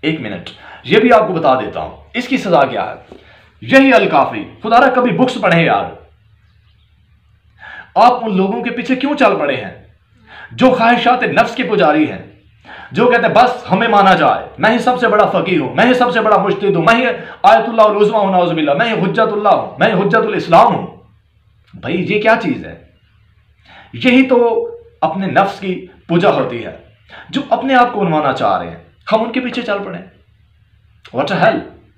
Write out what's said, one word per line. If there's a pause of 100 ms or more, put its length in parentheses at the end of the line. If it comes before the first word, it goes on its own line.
एक
मिनट, (360)
ये
भी
आपको
बता
देता
हूं,
इसकी
सजा
क्या
है। (560)
यही
अल
काफी। (180)
खुदारा,
कभी
बुक्स
पढ़े
यार। (2000)
आप
उन
लोगों
के
पीछे
क्यों
चल
पड़े
हैं (580)
जो
ख्वाहिशात
नफ्स
के
पुजारी
हैं, (500)
जो
कहते
हैं,
"बस
हमें
माना
जाए, (100)
मैं
ही
सबसे
बड़ा
फकीह
हूं,
मैं
ही
सबसे
बड़ा
मुज्तहिद
हूं,
मैं
ही (440)
आयतुल्लाह
उल
उज़्मा
हूं,
नाउज़ुबिल्लाह,
मैं
ही
हुज्जतुल्लाह
हूं,
मैं
ही
हुज्जतुल
इस्लाम
हूं"? (960)
भाई,
ये
क्या
चीज
है? (960)
यही
तो (640)
अपने
नफ्स
की (340)
पूजा
होती
है, (340)
जो (120)
अपने
आप
को
मनवाना
चाह
रहे
हैं, (240)
हम
उनके
पीछे
चल
पड़े। (1120)
What
a
hell! (380)